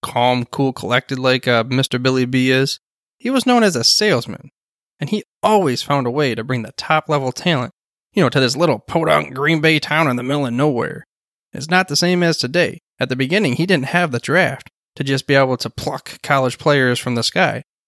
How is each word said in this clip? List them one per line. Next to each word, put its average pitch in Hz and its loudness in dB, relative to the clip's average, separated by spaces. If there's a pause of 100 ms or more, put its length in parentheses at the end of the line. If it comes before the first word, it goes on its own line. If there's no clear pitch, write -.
calm, 123 0
cool, 135 -2
collected 127 -4
like, 127 0
uh, 117 2
Mister 131 -2
Billy 127 2
B 127 0
is. 135 0 (400)
He 226 -6
was 262 0
known 247 4
as 190 2
a 117 -2
salesman, 151 0 (500)
and 147 -6
he 208 -2 (200)
always 180 2
found 139 0
a 120 -2
way 135 0
to 113 -6
bring 127 -4
the 104 -12
top-level 147 0
talent, 143 -2 (420)
you 196 2
know, 127 4
to 143 2
this 123 2
little 147 0
podunk 151 0
Green 151 0
Bay 156 2
town 151 0
in 123 0
the 123 -6
middle 139 -2
of 117 -4
nowhere. 131 -2 (480)
It's 143 -10
not 185 0
the 147 -2
same 175 2
as 165 0
today. 139 -2 (200)
At 131 -2
the 127 -2
beginning, 135 0
he 170 0
didn't 160 0
have 175 -2
the 120 -2
draft 147 -2 (260)
to 143 -6
just 135 -2
be 143 2
able 131 2
to - -8
pluck - -10
college 131 0
players 131 2
from 123 -4
the 117 -2
sky. 160 -2 (240)